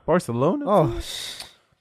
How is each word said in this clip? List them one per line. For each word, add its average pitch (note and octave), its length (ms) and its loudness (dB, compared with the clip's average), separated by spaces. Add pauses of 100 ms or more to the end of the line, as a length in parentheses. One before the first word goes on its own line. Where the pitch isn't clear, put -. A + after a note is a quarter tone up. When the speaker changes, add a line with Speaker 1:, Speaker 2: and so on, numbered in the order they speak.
Speaker 1:
Barcelona? E3 600 0
Speaker 2:
Oh, E3 320 2
sh- - 440 -10 (380)